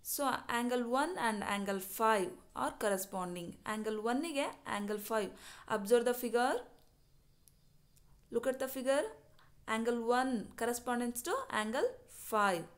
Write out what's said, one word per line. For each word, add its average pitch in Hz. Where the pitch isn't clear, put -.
so 269
angle 240
one 294
and 214
angle 196
five 208
are 285
corresponding. 190
Angle 214
one 247
ಗೆ 285
angle 208
five. 208
Observe 220
the 247
figure. 247
Look 233
at 262
the 262
figure. 269
Angle 226
one 247
corresponds 240
to 370
angle 220
five. 196